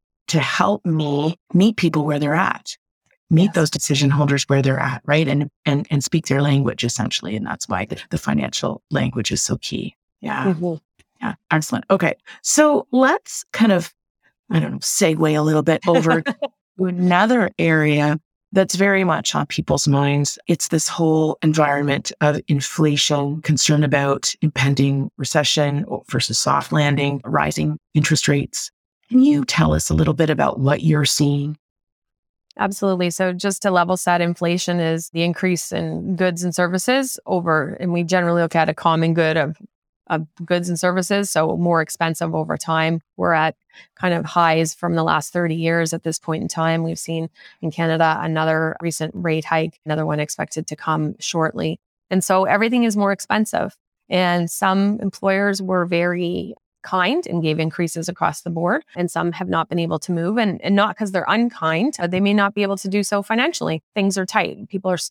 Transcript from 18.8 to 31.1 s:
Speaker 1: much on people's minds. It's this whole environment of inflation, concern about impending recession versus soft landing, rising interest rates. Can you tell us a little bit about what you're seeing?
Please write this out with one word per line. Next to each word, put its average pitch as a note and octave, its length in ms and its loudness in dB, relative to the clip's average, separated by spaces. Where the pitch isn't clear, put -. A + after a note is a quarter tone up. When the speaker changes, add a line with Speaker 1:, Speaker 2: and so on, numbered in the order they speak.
Speaker 1:
much D3+ 320 0
on D3 100 0
people's - 400 -2
minds. C#3+ 500 2
It's E3 200 0
this D#3+ 200 0
whole D#3 520 0
environment D3 720 2
of D3+ 280 2
inflation, D3 920 0
concern D3+ 420 2
about C#3 580 0
impending C#3 680 0
recession C#3+ 680 0
versus - 280 -2
soft C#3 360 0
landing, C#3+ 520 2
rising D3+ 540 -2
interest D#3 320 2
rates. C#3+ 460 -2
Can B3+ 140 6
you C#4+ 220 4
tell D#3 280 2
us D#3 160 0
a D#3 60 0
little D#3 200 4
bit - 160 2
about D3+ 280 0
what C#3+ 240 0
you're D3+ 220 2
seeing? C#3+ 520 0